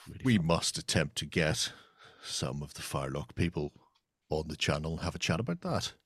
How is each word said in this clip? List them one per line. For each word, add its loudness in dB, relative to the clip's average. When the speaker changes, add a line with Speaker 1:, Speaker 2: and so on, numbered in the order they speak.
Speaker 1:
really -12
Speaker 2:
We 6
Speaker 1:
fun. 2
Speaker 2:
must 2
attempt 0
to -4
get 2
some -4
of -10
the -14
Firelock -4
people 0
on 0
the -8
channel 0
and -4
have -2
a -10
chat 2
about -4
that. -2